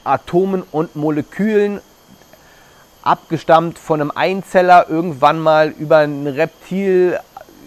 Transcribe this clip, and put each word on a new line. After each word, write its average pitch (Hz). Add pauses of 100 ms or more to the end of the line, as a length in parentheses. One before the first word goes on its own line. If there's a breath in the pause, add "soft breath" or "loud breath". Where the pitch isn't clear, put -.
Atomen 185 (100)
und 160
Molekülen, 196 (1200 soft breath)
abgestammt 160
von 151
einem 147
Einzeller, 180
irgendwann 160
mal 156
über 151
ein 147
Reptil, 180 (480)